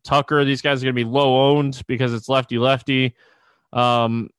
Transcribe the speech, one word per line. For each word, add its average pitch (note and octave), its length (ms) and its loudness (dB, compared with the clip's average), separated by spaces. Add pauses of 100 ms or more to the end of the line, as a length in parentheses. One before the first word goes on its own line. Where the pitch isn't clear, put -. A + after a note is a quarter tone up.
Tucker, C#3+ 400 0
these C3+ 160 -2
guys C#3 220 -2
are - 20 -8
gonna C3 80 -2
be A#2+ 120 -2
low C3+ 520 2
owned C#3 300 -2
because B2 260 -2
it's A2+ 160 -8
lefty-lefty. C3 840 0 (580)
Um, A#2 560 0 (100)